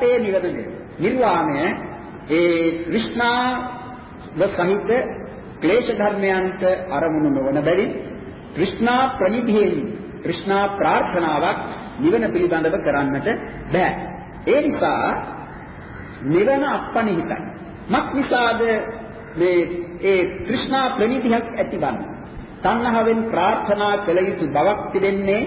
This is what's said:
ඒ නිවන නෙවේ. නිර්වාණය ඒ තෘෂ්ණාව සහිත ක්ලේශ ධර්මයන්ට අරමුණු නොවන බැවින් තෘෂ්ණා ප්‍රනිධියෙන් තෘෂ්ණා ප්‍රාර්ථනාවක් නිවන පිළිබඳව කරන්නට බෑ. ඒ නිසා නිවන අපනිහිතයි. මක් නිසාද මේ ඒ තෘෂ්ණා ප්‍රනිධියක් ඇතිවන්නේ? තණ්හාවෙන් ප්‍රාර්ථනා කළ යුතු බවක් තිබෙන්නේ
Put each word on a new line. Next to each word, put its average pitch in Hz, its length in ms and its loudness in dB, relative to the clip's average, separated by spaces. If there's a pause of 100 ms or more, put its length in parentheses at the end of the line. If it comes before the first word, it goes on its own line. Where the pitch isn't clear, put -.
ඒ 247 160 4
නිවන 190 260 2
නෙවේ. 147 260 -4 (280)
නිර්වාණය 170 720 2 (600)
ඒ 170 380 4 (160)
තෘෂ්ණාව 240 720 0 (920)
සහිත 190 420 0 (680)
ක්ලේශ 233 340 2
ධර්මයන්ට 196 720 0 (260)
අරමුණු 151 420 2
නොවන 135 280 2
බැවින් 151 340 2 (580)
තෘෂ්ණා 240 600 2
ප්‍රනිධියෙන් 208 640 4 (440)
තෘෂ්ණා 196 520 0
ප්‍රාර්ථනාවක් 170 920 2 (340)
නිවන 185 320 2
පිළිබඳව 165 520 2
කරන්නට 139 500 0 (380)
බෑ. 180 260 2 (500)
ඒ 247 180 4
නිසා 160 480 0 (1120)
නිවන 214 440 2
අපනිහිතයි. 208 760 -2 (460)
මක් 294 260 0
නිසාද 247 500 0 (720)
මේ 175 260 4 (400)
ඒ 190 220 4 (200)
තෘෂ්ණා 262 480 -2
ප්‍රනිධියක් 233 600 0
ඇතිවන්නේ? 147 600 -4 (480)
තණ්හාවෙන් 226 640 2
ප්‍රාර්ථනා 202 720 2
කළ 175 240 2
යුතු 190 260 0
බවක් 165 420 2
තිබෙන්නේ 196 580 2